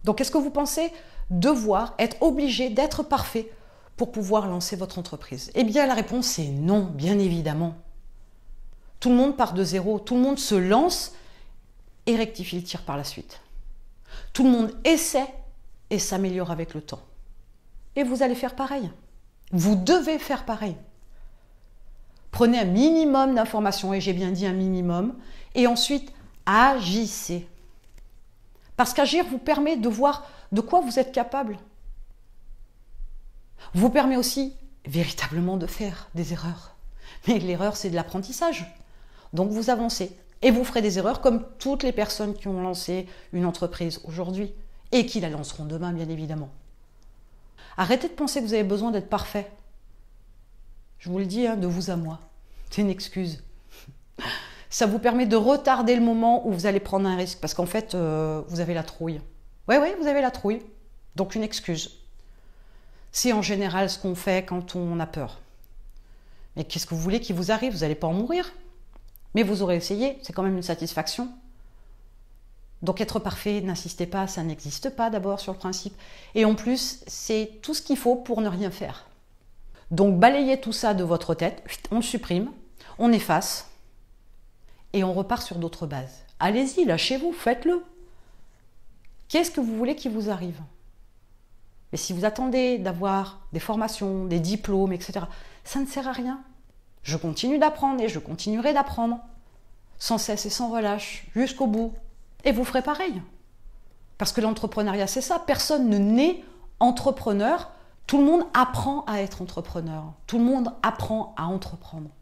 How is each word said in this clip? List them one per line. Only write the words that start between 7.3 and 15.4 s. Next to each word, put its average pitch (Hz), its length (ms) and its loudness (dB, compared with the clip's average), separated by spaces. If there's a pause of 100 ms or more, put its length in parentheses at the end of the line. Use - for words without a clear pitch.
Tout 247 80 4
le 247 60 8
monde 277 200 6
part 226 180 2
de 185 120 2
zéro, 190 340 0
tout 247 160 -2
le 247 60 6
monde 269 180 4
se - 160 0
lance 214 580 4 (920)
et 233 100 4
rectifie 214 420 -4
le 175 60 -6
tir - 200 -10
par 143 120 -6
la 143 80 -4
suite. - 380 -12 (920)
Tout 262 120 2
le 262 80 10
monde 226 220 4 (120)
essaie 285 420 4 (640)